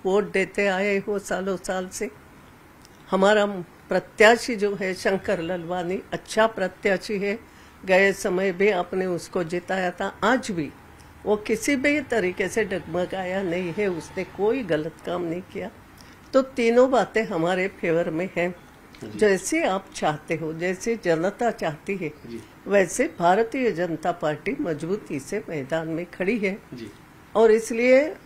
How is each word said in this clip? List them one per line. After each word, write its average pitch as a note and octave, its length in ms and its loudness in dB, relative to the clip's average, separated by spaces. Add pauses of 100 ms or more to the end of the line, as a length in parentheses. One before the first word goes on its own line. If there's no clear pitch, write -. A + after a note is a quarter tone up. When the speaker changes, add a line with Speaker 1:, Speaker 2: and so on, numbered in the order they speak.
Speaker 1:
वोट F#3+ 260 2
देते G3 360 0
आए G3 300 0
हो G3 220 -4
सालों F#3+ 380 -4
साल F#3 300 -6
से। - 240 -8 (1000)
हमारा G#3 340 6 (440)
प्रत्याशी A3 640 4
जो G3+ 200 -2
है F#3+ 180 -4
शंकर F#3+ 460 -2
ललवानी, F3 600 -4 (120)
अच्छा G#3+ 360 2
प्रत्याशी F#3+ 720 -2
है, G3+ 200 -4 (460)
गए F#3+ 280 6
समय F#3+ 380 0
भी G3 180 2
आपने F#3 360 -2
उसको F3+ 380 -4
जिताया F3+ 480 -4
था, G3 320 -8
आज A#3 280 2
भी D#3+ 180 -4 (560)
वो G#3 100 2
किसी A3 400 -2
भी C#4+ 260 0
तरीके F#3+ 460 -2
से A3 160 -2
डगमगाया F#3 800 -4
नहीं F3 340 -4
है, G#3 100 0
उसने F3 360 -6
कोई A3 400 -2
गलत D#3+ 300 -2 (120)
काम F3+ 160 -4
नहीं E3+ 200 -6
किया। F#3 300 -12 (600)
तो C4+ 80 6
तीनों B3 500 4
बातें G#3+ 340 2
हमारे F3+ 420 0
फेवर E3+ 420 0
में E3+ 280 -4
हैं। F3 180 -2 (480)
Speaker 2:
जी। G#2+ 160 -12
Speaker 1:
जैसे G#3 440 2
आप G3 220 0 (100)
चाहते D#3+ 400 -2
हो, D#3 180 -6
जैसे F#3 500 -2
जनता F#3 480 0
चाहती G3 460 -6
है, E3+ 120 -6
Speaker 2:
जी। A#2 340 -14 (240)
Speaker 1:
वैसे F#3+ 520 2
भारतीय A3 520 4
जनता E3+ 400 -2
पार्टी D#3+ 500 -4
मजबूती E3 580 -4
से G3+ 300 -6
मैदान D#3+ 380 -4
में E3 180 -4
खड़ी F#3+ 320 -4
है। G3+ 220 -2 (140)
Speaker 2:
जी। A2+ 180 -12 (440)
Speaker 1:
और G#3+ 160 8
इसलिए B3 640 4 (100)